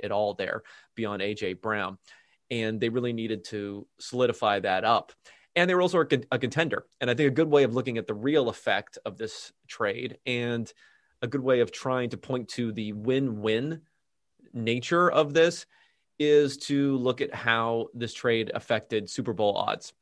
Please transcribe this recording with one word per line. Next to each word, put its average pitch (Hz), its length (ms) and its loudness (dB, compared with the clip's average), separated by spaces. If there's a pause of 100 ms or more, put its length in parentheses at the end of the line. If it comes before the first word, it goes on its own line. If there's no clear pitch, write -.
at 101 80 -6
all 104 240 0
there - 260 -4 (340)
beyond 104 280 -4
A 104 100 -2
J 98 200 -4
Brown. 98 440 -4 (540)
And 110 280 -2
they 117 100 0
really 120 240 -2
needed 113 320 -4
to 101 420 -10 (120)
solidify 117 600 2
that 95 260 0
up. 113 260 2 (440)
And 175 120 4
they 185 60 2
were 180 80 4
also 180 200 2
a 151 40 0
con-, 131 260 0
a 131 60 0
contender. 131 480 -2 (160)
And 123 80 0
I 120 60 0
think 143 120 2
a 127 80 2
good 160 140 4
way 143 140 6
of 117 100 2
looking 120 240 -2
at 110 80 -4
the 113 80 -6
real 127 340 2
effect 104 580 -4
of 101 120 -8
this - 340 -10 (160)
trade - 600 -4
and 120 440 -4 (520)
a 123 40 -4
good 131 140 -4
way 127 200 4
of 117 100 2
trying 127 400 -2
to - 60 -8
point 127 320 -6
to 117 220 -4
the 107 220 -6
win-win 120 880 -2 (720)
nature 123 580 2
of 147 220 2
this 170 320 4 (540)
is 147 380 6
to 139 400 0
look 123 240 0
at - 120 -2
how 117 600 0
this 117 180 -6
trade 113 440 0
affected 110 520 -2
Super - 260 -4
Bowl 101 220 2
odds. 104 460 -2